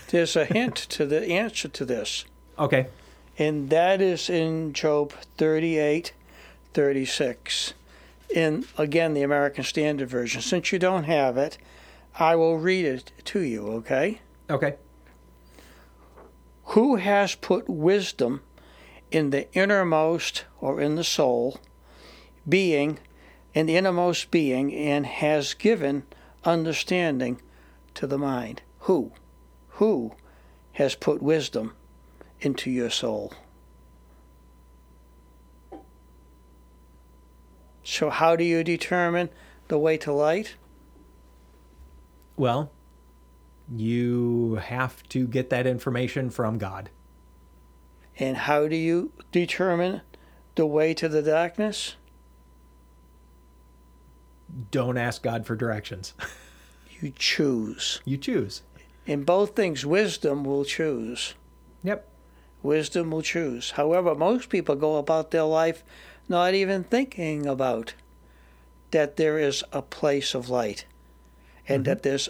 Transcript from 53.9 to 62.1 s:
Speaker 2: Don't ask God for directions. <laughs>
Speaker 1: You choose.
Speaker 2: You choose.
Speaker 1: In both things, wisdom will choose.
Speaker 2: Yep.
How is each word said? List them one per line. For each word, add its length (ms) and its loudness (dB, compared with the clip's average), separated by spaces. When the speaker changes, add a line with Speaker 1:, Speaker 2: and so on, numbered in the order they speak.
Speaker 2:
Don't 260 0
ask 260 -4
God 220 -4
for 100 -4
directions. 640 -6
<laughs> 40 -10
Speaker 1:
You 120 -6
choose. 920 -2
Speaker 2:
You 120 -2
choose. 440 -4
Speaker 1:
In 200 -4
both 280 4
things, 320 0
wisdom 600 0
will 180 0
choose. 720 -4
Speaker 2:
Yep. 240 -6